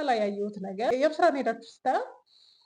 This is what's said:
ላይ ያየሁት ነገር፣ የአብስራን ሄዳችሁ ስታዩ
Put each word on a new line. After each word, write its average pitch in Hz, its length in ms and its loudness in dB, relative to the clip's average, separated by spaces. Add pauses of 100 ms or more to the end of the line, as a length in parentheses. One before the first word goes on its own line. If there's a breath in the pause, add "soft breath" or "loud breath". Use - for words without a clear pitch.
ላይ 262 160 2
ያየሁት 208 420 -2
ነገር፣ 196 320 -2
የአብስራን 311 440 4
ሄዳችሁ - 340 -4
ስታዩ 311 320 -2 (640 soft breath)